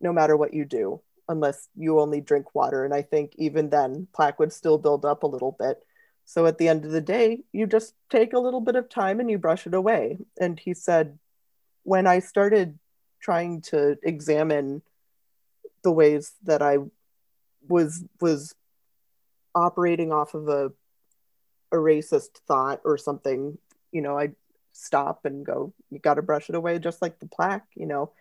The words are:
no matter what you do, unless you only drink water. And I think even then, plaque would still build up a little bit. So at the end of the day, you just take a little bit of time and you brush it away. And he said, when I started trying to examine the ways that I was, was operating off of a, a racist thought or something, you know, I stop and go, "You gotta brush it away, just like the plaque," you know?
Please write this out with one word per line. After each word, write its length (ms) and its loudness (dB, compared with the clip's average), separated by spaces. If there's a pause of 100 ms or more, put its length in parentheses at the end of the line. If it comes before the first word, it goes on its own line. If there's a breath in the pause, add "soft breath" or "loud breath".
no 100 -2
matter 240 4
what 180 0
you 120 -4
do, 360 -4 (280)
unless 380 -4 (100)
you 220 2
only 220 0
drink 340 0
water. 280 0
And 100 -2
I 100 -2
think 340 -2
even 320 -2
then, 460 0
plaque 240 0
would 120 2
still 260 2
build 280 2
up 180 0
a 40 2
little 300 -4
bit. 260 -4 (420)
So 200 0
at 120 2
the 120 2
end 160 0
of 60 -10
the 100 -2
day, 500 0
you 160 -2
just 260 0 (160)
take 240 2
a 60 2
little 220 -2
bit 140 0
of 140 -2
time 300 -2
and 100 -2
you 80 0
brush 300 -2
it 60 -8
away. 440 0 (220)
And 200 -2
he 140 -8
said, 460 0 (640)
when 240 2
I 120 6
started 600 2 (400)
trying 420 -4
to 400 0
examine 800 -2 (1000)
the 80 4
ways 400 4 (120)
that 180 2
I 160 2 (920)
was, 360 0 (160)
was 360 -2 (1000)
operating 580 0
off 220 -2
of 140 -8
a, 240 -2 (1000)
a 40 0
racist 720 2
thought 360 0
or 140 0
something, 600 -6 (340)
you 100 -4
know, 160 -4
I 140 -2 (420)
stop 520 -4
and 200 -8
go, 280 -6 (160)
"You 100 -14
gotta 220 0
brush 280 -2
it 60 -6
away, 240 -2
just 220 -6
like 180 -6
the 80 -18
plaque," 480 -4
you 100 -12
know? 360 -6